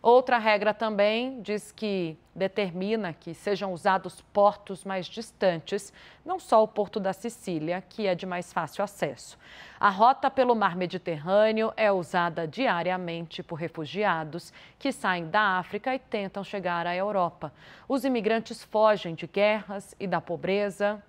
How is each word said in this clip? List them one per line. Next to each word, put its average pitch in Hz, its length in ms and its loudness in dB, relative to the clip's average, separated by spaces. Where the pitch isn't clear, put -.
Outra 247 380 6
regra 214 340 2
também 220 680 0
diz 208 300 -6
que 185 440 -4
determina 190 800 -4
que 165 220 -12
sejam 202 380 -4
usados 185 480 -2
portos 202 520 2
mais 190 220 -6
distantes, 196 880 -2
não 349 140 -4
só 220 240 4
o 220 60 2
Porto 208 320 -4
da 190 120 -2
Sicília, 175 760 -6
que 214 180 -6
é 185 80 2
de 170 100 -8
mais 180 280 -8
fácil 175 320 -4
acesso. - 520 -8
A 202 120 4
rota 240 400 4
pelo 254 240 4
Mar 196 220 0
Mediterrâneo 185 1000 0
é 214 140 4
usada 175 560 0
diariamente 175 960 -2
por - 140 -10
refugiados 160 960 -4
que 269 140 -4
saem 175 360 -2
da 196 300 2
África 214 340 -6
e 262 60 -4
tentam 202 460 -6
chegar 175 420 -4
à 175 80 -2
Europa. 180 580 -2
Os 262 160 -2
imigrantes 226 580 -2
fogem 208 540 2
de 170 100 -10
guerras 202 720 -2
e 202 80 -6
da 175 140 0
pobreza 202 880 -2